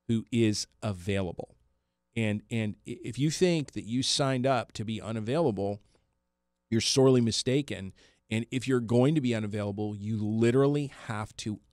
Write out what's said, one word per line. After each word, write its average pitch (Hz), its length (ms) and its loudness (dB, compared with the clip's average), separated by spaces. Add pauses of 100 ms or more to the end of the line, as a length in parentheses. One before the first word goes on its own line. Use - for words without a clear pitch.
who 113 240 0
is 110 340 2 (160)
available. 95 720 -4 (640)
And, 107 340 0
and 110 240 -2 (100)
i-, 120 200 -10
if - 120 -8
you 143 140 0
think 165 420 0
that 101 120 -8
you 120 180 -2
signed 135 440 0
up 123 260 0
to 110 120 -8
be 107 160 -6
unavailable, 107 800 -2 (880)
you're 110 120 2
sorely 131 400 6
mistaken. 113 720 -2 (360)
And 113 220 -2
if 127 160 -4
you're 127 140 2
going 120 340 4
to 156 60 2
be 123 140 0
unavailable, 104 600 -4
you 104 220 -6
literally 120 720 2 (160)
have 110 300 -8
to - 240 -8 (120)